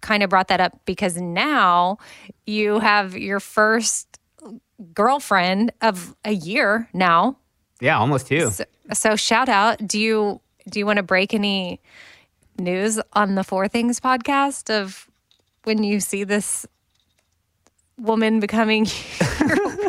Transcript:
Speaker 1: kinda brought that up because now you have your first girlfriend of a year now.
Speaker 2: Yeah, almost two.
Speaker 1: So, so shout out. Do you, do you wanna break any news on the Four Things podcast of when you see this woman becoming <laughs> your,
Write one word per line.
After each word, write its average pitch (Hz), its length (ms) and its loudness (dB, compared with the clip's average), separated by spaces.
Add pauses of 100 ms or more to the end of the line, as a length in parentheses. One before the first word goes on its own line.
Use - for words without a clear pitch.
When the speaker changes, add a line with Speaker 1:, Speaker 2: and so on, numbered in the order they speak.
Speaker 1:
kinda 208 240 0
brought 185 220 2
that 185 120 2
up 175 260 0
because 180 320 -4
now 185 800 2 (480)
you 208 340 0
have 208 360 0
your 196 240 -4
first 220 680 0 (880)
girlfriend 208 840 2
of 190 340 -2 (100)
a 214 80 -4
year 214 600 0
now. 185 440 2 (440)
Speaker 2:
Yeah, 139 180 2
almost 127 300 0
two. 156 220 2
Speaker 1:
So, - 140 -8 (280)
so 214 240 0
shout 233 320 0
out. 220 380 2
Do 208 120 -4
you, 214 420 0 (280)
do 185 100 -6
you 202 80 -2
wanna 208 160 2
break 190 320 0
any 196 460 -2 (800)
news 190 420 -2 (140)
on 202 220 2
the 190 60 0
Four 190 260 -2
Things 233 320 -2
podcast 269 720 0
of 202 380 -4 (560)
when 220 180 0
you 208 160 0
see 196 260 -4
this 202 420 -4 (1300)
woman 220 420 2
becoming 214 460 2 (300)
<laughs> - 240 0
your, 302 180 2 (300)